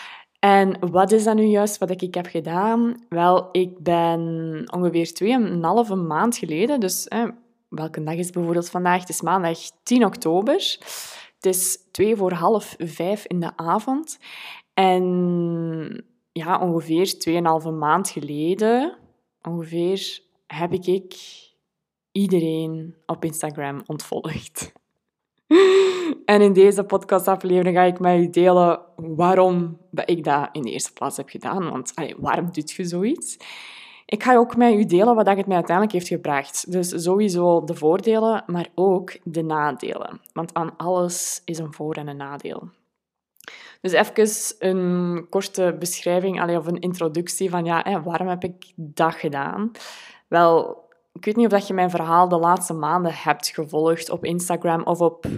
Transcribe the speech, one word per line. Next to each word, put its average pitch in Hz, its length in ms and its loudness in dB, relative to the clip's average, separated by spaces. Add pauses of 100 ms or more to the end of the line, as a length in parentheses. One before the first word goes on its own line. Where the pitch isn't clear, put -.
(460)
En 190 460 4
wat 190 200 4
is 220 120 4
dat 214 120 2
nu 214 80 4
juist 208 340 2
wat 180 240 -4
ik 180 120 -6
heb 175 120 -4
gedaan? 208 840 -2
Wel, 180 420 4
ik 180 280 -4
ben 165 840 -2 (100)
ongeveer 175 400 -2
tweeënhalve 196 840 0
maand 180 420 0
geleden, 196 420 -2
dus, 185 300 -4
hè, 226 160 -2 (440)
welke 156 340 -8
dag 156 120 -6
is 175 140 -6
bijvoorbeeld 170 400 -2
vandaag? 180 300 0
Het 180 100 -10
is 160 120 -6
maandag 170 360 0 (260)
tien 247 220 4
oktober. 196 720 0 (580)
Het - 100 -18
is 185 340 0 (120)
twee 214 240 2
voor 185 180 0
half 190 440 0
vijf 170 480 -6
in 180 140 -4
de 170 180 -6
avond. 220 640 -2 (540)
En 175 1300 0 (260)
ja, 165 280 -2
ongeveer 165 600 0
tweeënhalve 165 520 0
maand 160 380 0
geleden, 196 880 -2 (440)
ongeveer, 170 800 -4 (260)
heb 170 260 -6
ik 185 420 -4 (960)
iedereen 160 840 -2 (100)
op 160 200 -6
Instagram 147 600 -8
ontvolgd. - 880 -10 (760)
<laughs> 381 480 6 (300)
En 208 160 6
in 202 120 6
deze 190 300 8
podcastaflevering 185 960 0
ga 180 60 6
ik 180 160 2
met 180 200 4
u 175 100 2
delen 175 500 6 (160)
waarom 175 840 2 (140)
dat - 180 -6
ik 165 140 -2
dat 143 280 0
in 156 100 -10
de 117 100 -6
eerste - 220 -8
plaats - 240 -8
heb 139 120 -12
gedaan. 170 400 -6
Want, 127 260 -8
allee, - 220 -8
waarom 170 340 -2
doet 151 200 -8
je 185 140 -8
zoiets? 180 520 -6 (680)
Ik 208 180 -6
ga 254 120 6
ook 233 200 4
met 240 180 6
u 208 120 4
delen 190 300 4
wat 214 100 4
dat 196 120 4
het 190 80 -4
mij 190 100 0
uiteindelijk 180 400 2
heeft 180 120 -2
gebracht. 151 640 -4
Dus 180 320 -4
sowieso 175 600 2
de 160 120 -6
voordelen, 214 720 2
maar 175 280 -4
ook 185 480 0
de 165 180 -6
nadelen. 151 800 -4 (120)
Want 165 200 -8
aan 160 240 -4
alles 175 680 -2
is 170 120 -8
een 156 160 -8
voor- 156 220 -8
en 147 120 -10
een 143 100 -12
nadeel. 143 520 -12 (1120)
Dus 185 100 -4
even 214 680 2
een 180 720 0
korte 185 500 -2
beschrijving, 175 600 -2
allee, 170 160 0
of 160 100 -4
een 175 120 -4
introductie 175 720 -4
van, 175 160 -2
ja, 170 180 0
hè, 190 180 -2
waarom 170 260 -4
heb 180 160 -4
ik - 320 -12
dat 165 380 -2
gedaan? 156 580 -4 (560)
Wel, 170 560 4 (300)
ik 175 120 -18
weet 208 100 0
niet 233 100 6
of 202 60 2
dat 202 160 2
je 190 60 -4
mijn 180 160 2
verhaal 170 400 4
de 175 80 2
laatste 175 360 2
maanden 160 400 -2
hebt - 340 -2
gevolgd 160 600 -2
op - 160 -6
Instagram 170 580 -2
of 170 180 0
op, 165 240 0 (120)